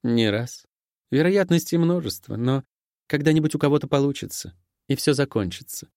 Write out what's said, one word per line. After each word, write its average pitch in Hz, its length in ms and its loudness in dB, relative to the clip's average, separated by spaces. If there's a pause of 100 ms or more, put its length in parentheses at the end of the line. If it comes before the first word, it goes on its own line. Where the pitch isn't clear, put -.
Не 117 280 2
раз. 113 360 -6 (440)
Вероятностей 170 640 2
множество, 165 600 -2
но 127 280 -2 (420)
когда-нибудь 151 480 2
у 151 40 -2
кого-то 147 300 2
получится, - 720 -2 (300)
и 135 80 0
всё - 160 0
закончится. - 840 -4